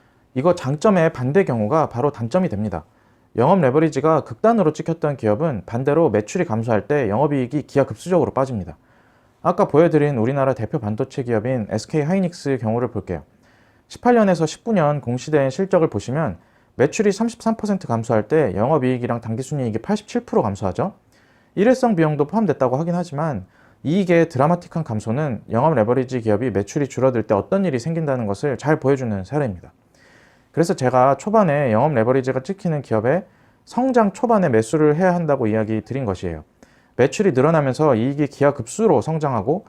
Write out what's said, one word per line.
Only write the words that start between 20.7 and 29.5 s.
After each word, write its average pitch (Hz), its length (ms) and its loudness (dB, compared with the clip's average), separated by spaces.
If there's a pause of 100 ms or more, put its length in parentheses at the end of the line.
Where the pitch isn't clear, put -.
일회성 240 400 2
비용도 151 320 2
포함됐다고 147 500 0
하긴 170 180 -2
하지만 151 500 -4 (380)
이익의 170 460 2
드라마틱한 160 540 0
감소는 117 680 -4
영업 135 220 2
레버리지 123 460 0
기업이 110 320 0
매출이 117 380 -2
줄어들 120 340 0
때 - 100 0
어떤 190 300 0
일이 139 160 -2
생긴다는 143 480 -4
것을 110 300 -4
잘 151 220 0
보여주는 123 440 0
사례입니다. 113 480 -6 (800)